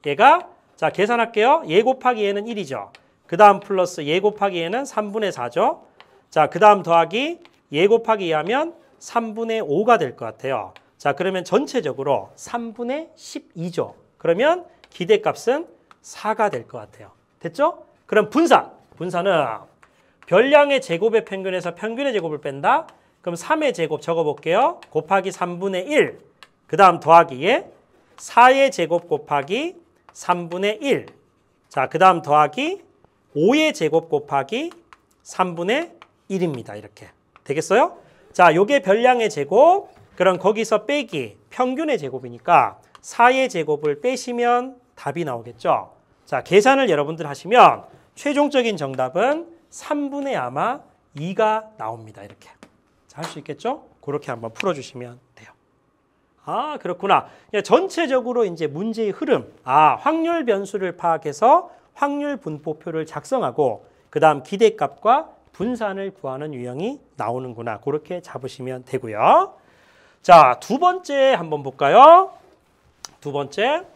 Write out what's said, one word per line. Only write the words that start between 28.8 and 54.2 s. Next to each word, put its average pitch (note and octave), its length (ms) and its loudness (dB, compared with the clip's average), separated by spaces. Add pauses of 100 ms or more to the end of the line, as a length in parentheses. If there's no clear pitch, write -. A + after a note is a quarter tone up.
곱하기 D3+ 680 -4 (360)
삼분의 F3+ 680 -4
일. A3+ 240 -2 (640)
자, C3 180 -4
그 - 100 -8
다음 F3+ 240 4
더하기 D3+ 600 0 (540)
오의 C4+ 380 2
제곱 D#3+ 360 -2
곱하기 D3+ 600 -4 (520)
삼분의 F#3 680 -6 (340)
일입니다. D3 480 -6
이렇게. G#2 320 -20 (380)
되겠어요? F#3+ 520 0 (360)
자, E3+ 200 6
요게 G#3+ 280 2
별량의 A#3 480 2
제곱. C#4+ 600 2 (260)
그럼 F3+ 220 2
거기서 G#3+ 480 0
빼기 F#3+ 520 -6 (120)
평균의 C4 480 -4
제곱이니까 B2 840 0 (200)
사의 B3+ 480 2
제곱을 D3+ 540 -4
빼시면 B3 720 -2 (200)
답이 D3+ 280 -8
나오겠죠. A#2+ 680 -6 (340)
자, C3 180 -6
계산을 B3+ 460 2
여러분들 D#3 380 -4
하시면 D#3+ 560 4 (320)
최종적인 C#4 600 0
정답은 D3+ 720 -4 (220)
삼분의 C#4+ 640 -6
아마 C#3+ 460 -6 (320)
이가 G#3+ 640 -4
나옵니다. A2 460 -14
이렇게. G2+ 260 -20 (580)
자, - 140 -18
할 E3 40 -10
수 D#3+ 140 -14
있겠죠? A3 460 -10 (160)
그렇게 C#3+ 280 -8